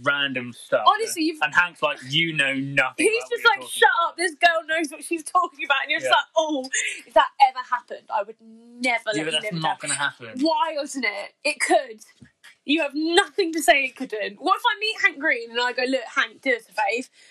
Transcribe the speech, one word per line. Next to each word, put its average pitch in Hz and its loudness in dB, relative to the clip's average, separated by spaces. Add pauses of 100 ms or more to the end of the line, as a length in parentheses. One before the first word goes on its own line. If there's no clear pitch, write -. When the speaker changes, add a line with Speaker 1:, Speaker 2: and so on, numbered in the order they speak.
Speaker 1:
random 135 -2
stuff. - 0
Speaker 2:
Honestly, 415 2
you've 311 -2
Speaker 1:
And 147 0
Hank's 175 2
like, 147 0 (100)
"You 160 0
know 139 2
nothing 139 0
Speaker 2:
He's 453 2
Speaker 1:
about - -10
what - -
Speaker 2:
just 480 -4
Speaker 1:
you're 453 8
Speaker 2:
like, 392 0
Speaker 1:
talking 247 -14 (100)
Speaker 2:
"Shut 440 6
Speaker 1:
about." 339 2
Speaker 2:
up, - -18
this 339 -2
girl 330 0
knows 320 -2
what 302 -16
she's 330 -6
talking 330 -2
about." 277 0
And 277 -4
you're 320 -2
just 262 0
Speaker 1:
Yeah. 339 4
Speaker 2:
like, 285 0 (100)
"Oh, 302 -2 (380)
if - -4
that 277 6 (200)
ever 262 -6 (100)
happened, - -6
I 202 0
would 220 -18
never 233 -20
Speaker 1:
Yeah, 247 0
Speaker 2:
let 226 -2
Speaker 1:
but 214 -2
Speaker 2:
you 202 -2
Speaker 1:
that's 208 -4
Speaker 2:
live 160 -6
Speaker 1:
not 156 -2
Speaker 2:
that." 160 -10
Speaker 1:
gonna 143 -2
happen. 135 -6
Speaker 2:
Why 320 0
wasn't 277 -6
it? 202 -6 (100)
It 294 -2
could. 262 2 (680)
You 311 2
have 285 -4
nothing 339 2
to 320 -2
say 285 6
it 254 -8
couldn't. 208 -6
What 370 2
if - -16
I 415 0
meet 440 -4
Hank 339 0
Green 254 -2
and 233 -6
I 247 0
go, 254 -2
"Look, 262 0 (120)
Hank, 226 -4
do 269 2
us 220 -4
a - -20
favour. 220 -4 (220)